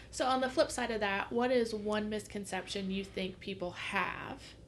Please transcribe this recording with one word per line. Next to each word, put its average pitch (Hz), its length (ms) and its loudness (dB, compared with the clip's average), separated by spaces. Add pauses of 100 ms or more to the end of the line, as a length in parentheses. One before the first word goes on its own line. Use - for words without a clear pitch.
(100)
So - 140 0
on 262 160 4
the 254 80 4
flip 285 220 4
side 240 200 0
of 220 100 0
that, 196 300 2
what 240 200 4
is 233 240 4
one 208 340 0
misconception 202 800 -4
you 196 140 0
think 185 360 -4
people 190 320 -4
have, - 680 -2 (280)